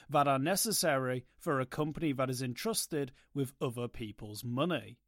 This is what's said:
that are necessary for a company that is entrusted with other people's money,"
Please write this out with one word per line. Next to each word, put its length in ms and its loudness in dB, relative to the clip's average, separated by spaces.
that 160 6
are 140 4
necessary 840 2
for 220 0
a 60 0
company 480 0
that 160 0
is 120 -2
entrusted 680 -2
with 260 -2
other 300 -2
people's 560 -10
money," 640 -2